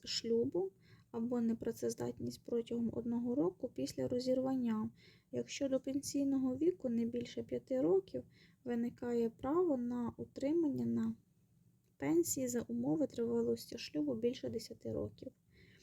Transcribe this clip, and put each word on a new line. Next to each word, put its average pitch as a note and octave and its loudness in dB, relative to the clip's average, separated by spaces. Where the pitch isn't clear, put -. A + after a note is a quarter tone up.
шлюбу C4+ 2
або A#3+ 0
непрацездатність A#3 -2
протягом A#3 0
одного A#3+ -2
року D4+ 0
після C4 -2
розірвання. B3+ 0
Якщо B3+ -4
до C4 2
пенсійного C4+ 0
віку D#4 2
не A#3 2
більше A#3+ -4
п'яти B3+ -2
років, D#4+ 2
виникає A#3+ 0
право D4 2
на A#3+ -2
утримання C4+ 0
на A3+ 0
пенсії D4 2
за A#3+ 0
умови B3+ 0
тривалості A#3 0
шлюбу D4 -2
більше A#3+ -2
десяти A3+ -8
років. G#3+ -6